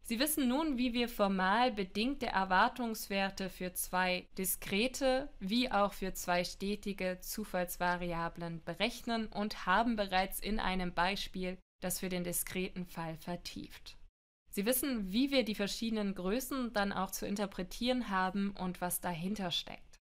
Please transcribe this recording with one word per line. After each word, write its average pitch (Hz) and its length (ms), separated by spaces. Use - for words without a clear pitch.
Sie 233 120
wissen 285 300
nun, 285 280
wie 247 160
wir 240 160
formal 202 640
bedingte 214 540
Erwartungswerte 196 1200
für 180 240
zwei 185 640
diskrete 254 1040
wie 226 320
auch 202 220
für 190 180
zwei 180 320
stetige 190 760
Zufallsvariablen 175 1400
berechnen 220 640
und 208 360
haben 226 320
bereits 196 440
in 214 200
einem 185 320
Beispiel 185 640
das 180 200
für 185 100
den 180 120
diskreten 180 600
Fall 160 320
vertieft. - 800
Sie 202 160
wissen, 247 440
wie 262 200
wir 262 120
die 208 120
verschiedenen 208 600
Größen 233 600
dann 202 180
auch 185 180
zu - 160
interpretieren 208 840
haben 196 400
und 185 320
was 180 180
dahinter 180 500
steckt. - 520